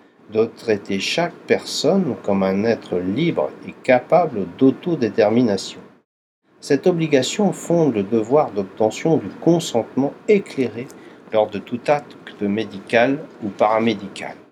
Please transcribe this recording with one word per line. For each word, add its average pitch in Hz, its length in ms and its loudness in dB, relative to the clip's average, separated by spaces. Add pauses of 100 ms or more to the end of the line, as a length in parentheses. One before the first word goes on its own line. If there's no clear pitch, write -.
(320)
de 110 120 2
traiter 101 540 -4
chaque 165 360 -2 (120)
personne 135 800 0
comme 98 180 2
un 95 220 0
être 104 340 -2
libre 98 500 -2 (160)
et 90 100 -14 (100)
capable 131 600 2 (140)
d'autodétermination. 117 1200 2 (760)
Cette 143 300 0
obligation 165 640 2
fonde 160 420 0
le 104 80 0
devoir 117 480 0
d'obtention 110 680 0
du 101 100 -6 (120)
consentement 135 720 0 (140)
éclairé 135 640 0 (440)
lors 107 160 2
de 98 120 -8
tout 120 260 -8
acte - 560 -4
médical 110 800 0 (240)
ou 101 60 -4
paramédical. 107 840 -2 (180)